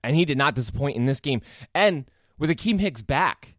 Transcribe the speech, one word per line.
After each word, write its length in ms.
And 140
he 80
did 120
not 180
disappoint 420
in 80
this 160
game. 200
And 380
with 120
Akeem 320
Hicks 200
back 560